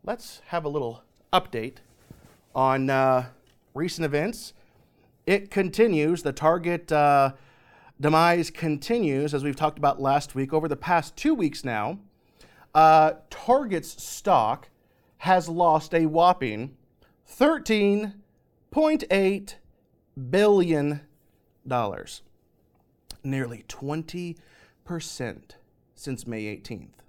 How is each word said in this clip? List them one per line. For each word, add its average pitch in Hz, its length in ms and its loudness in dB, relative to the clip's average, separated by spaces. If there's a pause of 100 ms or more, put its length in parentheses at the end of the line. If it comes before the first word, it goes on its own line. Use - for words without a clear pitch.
Let's - 440 -12
have 170 180 -6
a 147 60 -4
little 123 320 -8 (320)
update 131 420 -4 (760)
on, 135 340 2
uh, 131 380 2 (480)
recent 165 320 -6
events. 151 480 -4 (720)
It 202 240 0
continues, 170 720 0
the 143 100 -4
Target, 170 580 0
uh, 143 440 4 (640)
demise 165 500 2
continues, 151 840 -2
as 139 100 -4
we've 143 100 -4
talked 151 220 -2
about 143 240 -2
last 139 340 -2
week. 135 200 -4
Over 156 120 0
the 156 100 -4
past 170 380 -2
two 311 200 0
weeks 170 280 -4
now, 120 360 -4 (760)
uh, 156 380 8 (160)
Target's 233 760 -2
stock 131 680 0 (480)
has 180 280 2
lost 165 480 2
a 165 120 2
whopping 151 680 0 (520)
thirteen 214 880 0 (560)
point 311 400 0
eight 196 480 0 (720)
billion 165 720 2 (680)
dollars, 117 560 -6 (1000)
nearly 127 460 -8
twenty 160 680 -10 (480)
percent - 720 -12 (380)
since - 320 -12
May 110 200 -8
eighteenth. - 640 -14